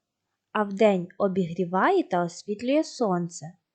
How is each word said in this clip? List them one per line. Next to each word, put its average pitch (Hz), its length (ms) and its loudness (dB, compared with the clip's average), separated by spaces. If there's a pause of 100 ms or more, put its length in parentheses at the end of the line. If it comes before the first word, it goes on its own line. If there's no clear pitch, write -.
(520)
а 214 120 0
вдень 202 440 2 (100)
обігріває 190 880 0
та 175 200 0
освітлює 233 600 -2
сонце. 175 720 -4 (220)